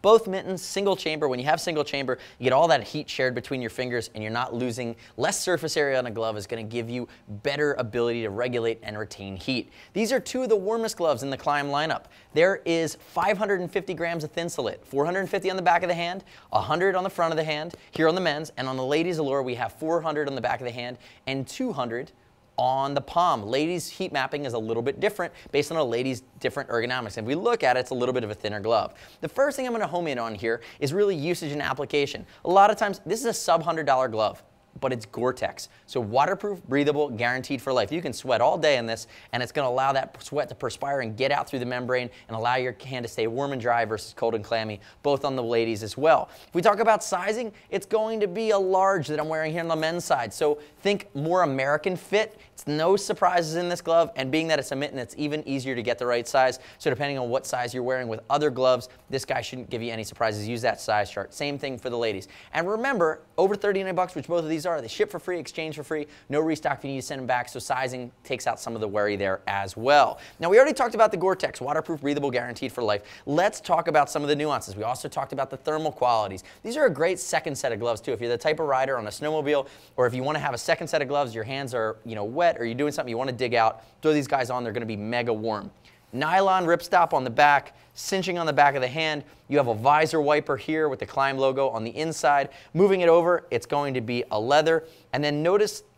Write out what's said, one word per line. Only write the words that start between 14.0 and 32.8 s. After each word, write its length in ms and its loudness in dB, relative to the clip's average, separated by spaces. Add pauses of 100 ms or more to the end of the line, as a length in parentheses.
of 80 -10
Thinsulate, 540 -6
four 180 0
hundred 240 -2
fifty 220 -2
on 60 -4
the 60 -6
back 200 4
of 80 -2
the 40 2
hand, 300 -6 (260)
a 120 2
hundred 320 2
on 100 0
the 60 -2
front 240 0
of 20 0
the 80 0
hand, 300 -4 (160)
here 180 4
on 60 4
the 80 0
men's, 340 -2
and 100 -4
on 120 -4
the 40 -2
ladies' 360 0
Allure, 240 0
we 140 -4
have 180 -4
four 260 0
hundred 280 -2
on 60 -4
the 60 -4
back 220 -2
of 20 -10
the 80 -6
hand 240 -8 (300)
and 200 -4
two 280 -6
hundred 380 -4 (460)
on 340 0
the 80 0
palm. 440 2
Ladies, 440 -2
heat 240 -8
mapping 320 -2
is 80 -4
a 60 -2
little 240 -2
bit 180 -2
different 320 -2 (180)
based 220 0
on 60 -2
a 60 2
lady's 400 -2 (160)
different 280 -4
ergonomics. 480 -2
If 80 -8
we 100 0
look 280 0
at 160 6
it, 20 2
it's 100 -6
a 40 -2
little 180 0
bit 100 0
of 60 -4
a 60 -6
thinner 260 -6
glove. 320 2 (300)
The 80 -6
first 260 0
thing 100 -4
I'm 60 -4
gonna 140 -2
home 220 -4
in 100 -4
on 160 -4
here 260 -2 (180)
is 140 -2
really 240 2
usage 360 -4
and 100 -4
application. 640 -2 (180)
A 60 -2
lot 200 8
of 60 0
times, 300 -2